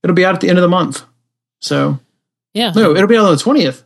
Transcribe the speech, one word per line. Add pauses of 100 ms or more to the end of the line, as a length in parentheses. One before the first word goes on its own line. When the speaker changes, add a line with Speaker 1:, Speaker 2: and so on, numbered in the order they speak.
Speaker 1:
It'll
be
out
at
the
end
of
the
month. (580)
So (560)
Speaker 2:
Yeah.
Speaker 1:
no,
it'll
be
out
on
the
twentieth.